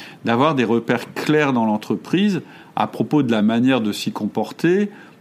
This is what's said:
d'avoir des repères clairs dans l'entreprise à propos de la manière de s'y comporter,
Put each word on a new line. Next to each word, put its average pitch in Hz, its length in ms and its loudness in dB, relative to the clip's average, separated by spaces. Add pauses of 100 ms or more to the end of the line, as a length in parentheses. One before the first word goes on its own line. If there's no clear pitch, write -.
(240)
d'avoir 131 320 2
des 123 80 2
repères 117 500 0
clairs 151 380 2
dans 117 140 2
l'entreprise 143 760 0 (320)
à 110 140 0
propos 143 340 0
de 123 80 0
la 107 120 2
manière 120 380 2
de 104 120 -2
s'y - 180 -6
comporter, 165 800 -2 (300)